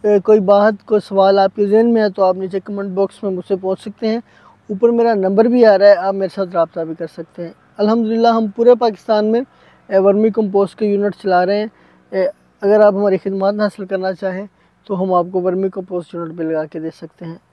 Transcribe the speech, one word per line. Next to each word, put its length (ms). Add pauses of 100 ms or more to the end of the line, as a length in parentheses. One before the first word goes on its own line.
ए, 160
कोई 220
बात, 400
कोई 200
सवाल 380
आपके 260
जहन 200
में 160
है 80
तो 120
आप 140
नीचे 240
comment 320
box 320
में 80
मुझसे 260
पूछ 220
सकते 260
हैं। 160 (460)
ऊपर 240
मेरा 240
number 320
भी 160
आ 100
रहा 140
है, 80
आप 180
मेरे 160
साथ 240
रब्ता 300
भी 100
कर 140
सकते 340
हैं। 120 (240)
अल्हम्दुलिल्लाह 560
हम 160
पूरे 260
पाकिस्तान 500
में, 180 (440)
ए, 100
वर्मी 340
compost 460
के 80
यूनिट 300
चला 280
रहे 140
हैं। 120 (420)
ए, 180 (320)
अगर 200
आप 120
हमारी 240
खिदमत 420
हासिल 260
करना 280
चाहें 340 (380)
तो 80
हम 200
आपको 260
वर्मी 300
कंपोस्ट 440
यूनिट 180
भी 120
लगा 200
के 160
दे 120
सकते 320
हैं। 160 (120)